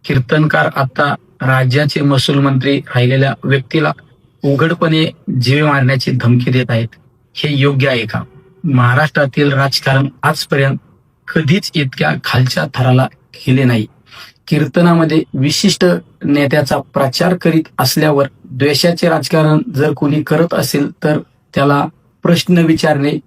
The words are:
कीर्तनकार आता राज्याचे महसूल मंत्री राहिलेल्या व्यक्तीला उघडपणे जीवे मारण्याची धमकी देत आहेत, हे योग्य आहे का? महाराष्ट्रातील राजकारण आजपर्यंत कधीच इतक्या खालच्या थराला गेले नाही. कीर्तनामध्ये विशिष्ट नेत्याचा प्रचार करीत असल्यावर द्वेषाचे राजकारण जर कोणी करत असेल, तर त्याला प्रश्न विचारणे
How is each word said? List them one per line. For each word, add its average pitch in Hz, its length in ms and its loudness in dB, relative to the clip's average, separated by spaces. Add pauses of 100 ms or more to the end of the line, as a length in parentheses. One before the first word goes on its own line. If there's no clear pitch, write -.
कीर्तनकार 151 680 0
आता 143 400 -2 (260)
राज्याचे 131 600 0
महसूल 139 360 0
मंत्री 139 400 0
राहिलेल्या 131 560 0 (100)
व्यक्तीला 147 480 -2 (520)
उघडपणे 156 600 0 (360)
जीवे 135 200 2
मारण्याची 135 500 0
धमकी 123 400 2
देत 127 180 0
आहेत, 117 180 -2 (480)
हे 151 200 -4
योग्य 139 340 0
आहे 117 160 -2
का? - 160 -8 (420)
महाराष्ट्रातील 139 880 0
राजकारण 135 560 0 (160)
आजपर्यंत 139 540 -2 (560)
कधीच 165 400 0
इतक्या 147 380 -2 (120)
खालच्या 127 500 -2
थराला 127 340 2 (260)
गेले 131 300 0
नाही. 117 220 0 (600)
कीर्तनामध्ये 160 760 2 (100)
विशिष्ट 151 520 0 (380)
नेत्याचा 143 540 0
प्रचार 143 580 -2
करीत 165 280 0 (160)
असल्यावर 143 480 2 (160)
द्वेषाचे 151 680 0
राजकारण 156 640 0
जर 139 220 0
कोणी 147 300 0
करत 160 300 0
असेल, 143 380 -2 (120)
तर 151 160 0 (360)
त्याला 143 320 0 (360)
प्रश्न 175 340 2
विचारणे 156 560 0 (140)